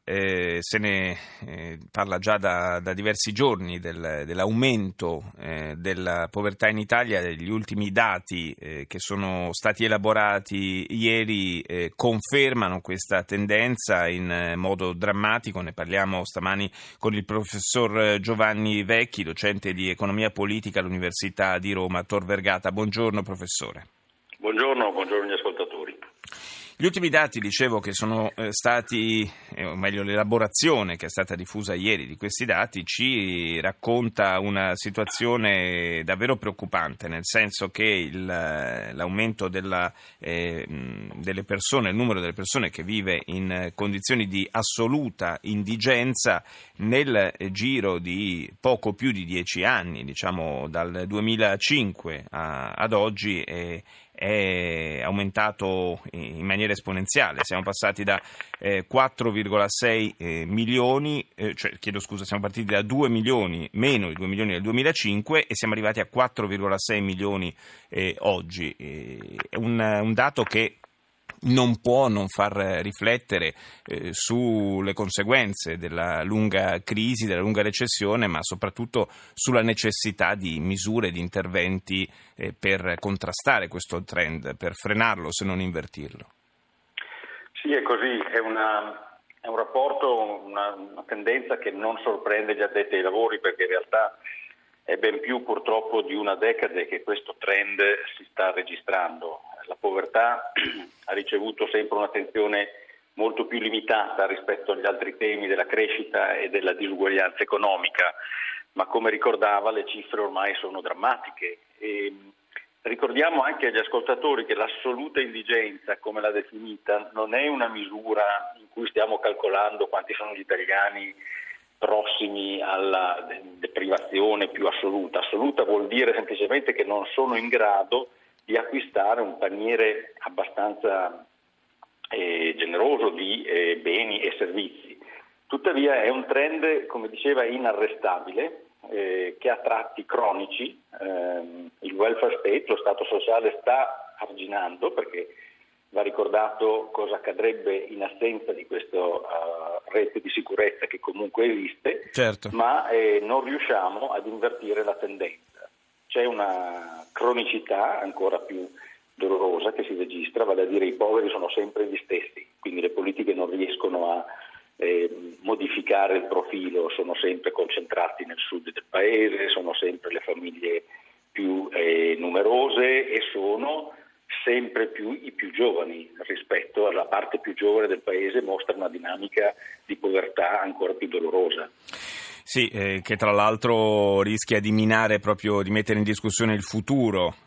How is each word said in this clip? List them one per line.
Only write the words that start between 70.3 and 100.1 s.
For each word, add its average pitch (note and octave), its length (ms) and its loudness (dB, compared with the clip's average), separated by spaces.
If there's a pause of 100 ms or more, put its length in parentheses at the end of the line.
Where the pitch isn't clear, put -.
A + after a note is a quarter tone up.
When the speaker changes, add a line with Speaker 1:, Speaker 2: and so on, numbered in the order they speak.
Speaker 1:
che A2 320 0 (680)
non B2 380 4
può B2+ 260 6
non G2+ 200 2
far G2+ 260 2 (300)
riflettere, G2+ 720 0 (280)
eh, E2+ 280 -6
sulle G2+ 800 2
conseguenze G2+ 840 0
della E2 440 -2
lunga F#2+ 640 2
crisi, A2+ 420 0
della F2+ 140 0
lunga G#2 240 2
recessione, G#2+ 640 0
ma E2 160 -2
soprattutto G#2+ 640 -2 (260)
sulla A#2+ 300 4
necessità G#2 720 2
di E2+ 240 -4
misure, G2 500 0
di F2 100 -6
interventi, F#2 880 -2 (280)
eh, - 180 -6
per F2+ 460 0
contrastare G2 720 0
questo F2+ 340 -6
trend, D#2 520 -2
per - 200 -4
frenarlo G2+ 560 2
se - 120 -4
non F#2+ 180 0
invertirlo. D#2+ 680 -6 (1200)
Speaker 2:
Sì, C#3+ 200 -2
è C3+ 80 4
così, A#2+ 380 0 (120)
è A#2 60 2
una, A2 840 -2 (200)
è A2+ 80 -10
un A2+ 80 -4
rapporto, A#2 880 0
una, G2+ 300 -4
una G2 320 -14
tendenza G#2+ 500 -2
che G2+ 140 -4
non A2 320 -2
sorprende G#2+ 520 0
gli G#2 60 0
addetti G2+ 340 0
ai F#2+ 60 4
lavori, G#2+ 380 2
perché F#2 240 0
in F2+ 60 2
realtà G#2 460 2 (680)
è F2 140 -2
ben G#2+ 220 2
più B2 240 -4
purtroppo A2 600 0
di F#2+ 100 -6
una G2+ 220 0
decade A2+ 520 0
che A2+ 140 -6
questo - 380 -4
trend G2+ 420 2 (340)
si F#2+ 140 -20
sta F#2 220 0
registrando. F2 920 -4 (260)
La - 120 -10
povertà A2 720 2